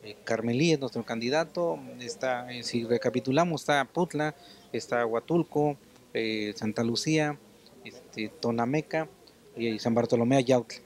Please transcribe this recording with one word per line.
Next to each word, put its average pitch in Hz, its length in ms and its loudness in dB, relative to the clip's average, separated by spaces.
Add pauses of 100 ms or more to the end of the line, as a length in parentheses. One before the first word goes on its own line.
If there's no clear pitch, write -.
Eh, 107 220 -16
Carmelí 117 480 2
es 143 80 2
nuestro 120 240 -4
candidato. 156 720 -2 (220)
Está, 123 520 -4
eh, 120 120 -10
si 117 180 -2
recapitulamos, 131 800 0
está 143 220 2
Putla, 151 500 -2 (380)
está 120 340 -2
Huatulco, 147 720 0 (360)
eh, 110 440 -2
Santa 110 260 -2
Lucía, 147 560 0 (460)
este, 107 440 -8
Tonameca 131 800 0 (480)
y, 117 120 -2
y 107 100 -2
San 117 160 0
Bartolomé 117 420 4
Ayautla. 127 500 2